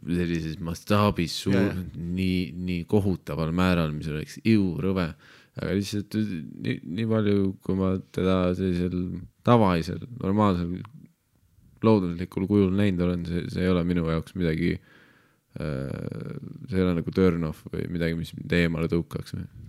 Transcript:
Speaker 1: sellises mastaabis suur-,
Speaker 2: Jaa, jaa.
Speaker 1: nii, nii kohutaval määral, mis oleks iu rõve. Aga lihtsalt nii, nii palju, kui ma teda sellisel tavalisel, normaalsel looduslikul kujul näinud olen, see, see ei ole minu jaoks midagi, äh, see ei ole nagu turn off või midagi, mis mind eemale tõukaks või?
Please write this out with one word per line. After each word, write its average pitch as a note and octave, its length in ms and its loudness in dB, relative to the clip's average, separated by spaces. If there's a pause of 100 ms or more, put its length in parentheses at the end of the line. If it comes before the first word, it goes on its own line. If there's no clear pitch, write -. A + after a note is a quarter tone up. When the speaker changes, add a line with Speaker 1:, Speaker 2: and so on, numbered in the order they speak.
Speaker 1:
sellises E2+ 560 -2
mastaabis F2+ 800 0
suur-, G2 160 0
Speaker 2:
Jaa, F#2+ 160 2
jaa. F#2 140 -6 (100)
Speaker 1:
nii, F2+ 560 0
nii F2+ 340 -4
kohutaval E2+ 680 0
määral, F2 400 2
mis D2+ 140 -6
oleks D2+ 360 -8
iu G2 380 4
rõve. F#2 320 0 (420)
Aga D#2 180 -4
lihtsalt G2+ 400 -4
nii, G#2 720 -4
nii G#2+ 240 -4
palju, G2+ 560 2
kui F#2+ 120 -2
ma F#2+ 200 2 (160)
teda F2+ 420 2
sellisel F2+ 440 0 (460)
tavalisel, F#2 600 4 (180)
normaalsel F#2 540 2 (1040)
looduslikul F#2 680 2
kujul G2+ 240 6
näinud G2 300 2
olen, F2 240 0
see, E2+ 240 -4
see F#2 140 -2
ei F#2 60 4
ole F2+ 140 4
minu F2 220 2
jaoks D#2+ 300 -2
midagi, E2+ 400 0 (800)
äh, - 840 -8 (320)
see F#2 80 -2
ei F#2 60 4
ole F2+ 100 2
nagu E2 180 -2
turn E2+ 320 4
off D#2 220 -8
või E2 240 -6
midagi, E2+ 260 -2
mis E2 180 -8
mind - 200 -6
eemale E2 340 2
tõukaks - 460 -4
või? F#2 140 -8 (220)